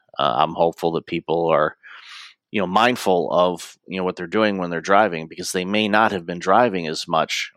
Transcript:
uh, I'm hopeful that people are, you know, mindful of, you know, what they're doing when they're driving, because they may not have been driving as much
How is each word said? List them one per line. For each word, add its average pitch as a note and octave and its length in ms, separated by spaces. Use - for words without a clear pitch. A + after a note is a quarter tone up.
uh, C2 200
I'm D#2+ 160
hopeful E2+ 400
that D2+ 120
people E2+ 400
are, D#2 300
you G#2 100
know, F#2 60
mindful G2 640
of, F2 560
you F#2 100
know, F#2+ 60
what F#2 140
they're F2+ 100
doing G2+ 320
when F2 120
they're E2+ 100
driving, F2 480
because E2+ 240
they F2+ 120
may G#2 220
not G#2+ 240
have F2+ 160
been F2 140
driving F#2 480
as D#2 180
much D#2+ 500